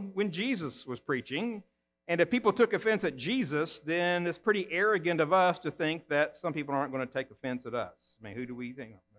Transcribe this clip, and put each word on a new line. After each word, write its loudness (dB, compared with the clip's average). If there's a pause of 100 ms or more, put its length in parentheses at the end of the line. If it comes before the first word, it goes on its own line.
(140)
when 0
Jesus -4
was -8
preaching. -4 (420)
And 0
if 6
people 4
took 4
offense 2
at -2
Jesus, -2
then 0
it's -2
pretty 0
arrogant 2
of 4
us 6
to -2
think -2
that 2
some -4
people -4
aren't 0
gonna -2
take -6
offense -6
at -6
us. -6
I -18
mean, -10
who -6
do -10
we -8
think? -14 (240)